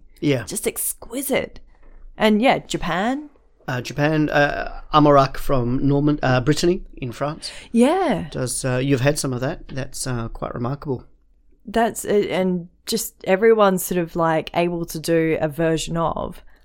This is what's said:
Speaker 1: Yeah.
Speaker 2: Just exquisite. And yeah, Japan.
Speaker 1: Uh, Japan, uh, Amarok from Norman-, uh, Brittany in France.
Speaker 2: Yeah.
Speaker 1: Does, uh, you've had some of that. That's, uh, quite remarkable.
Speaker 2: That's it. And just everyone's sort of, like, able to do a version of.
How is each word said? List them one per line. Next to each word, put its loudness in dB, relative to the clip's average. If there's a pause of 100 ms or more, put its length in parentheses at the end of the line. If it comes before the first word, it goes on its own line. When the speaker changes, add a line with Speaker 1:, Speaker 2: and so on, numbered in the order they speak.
(200)
Speaker 1:
Yeah. 0
Speaker 2:
Just -8
exquisite. -4 (580)
And 4
yeah, 4
Japan. -4 (360)
Speaker 1:
Uh, -4
Japan, 0
uh, 0 (100)
Amarok 6
from 0 (100)
Norman-, 2
uh, 2
Brittany 2 (160)
in -8
France. -8 (220)
Speaker 2:
Yeah. 2
Speaker 1:
Does, -4
uh, 0
you've 2
had 2
some -4
of -4
that. -6
That's, -10
uh, -4
quite -8
remarkable. -6 (600)
Speaker 2:
That's -2
it. 0
And -2 (160)
just -6 (100)
everyone's 4
sort -2
of, -4
like, 0
able 0
to -8
do 2
a 0
version -2
of. -4 (220)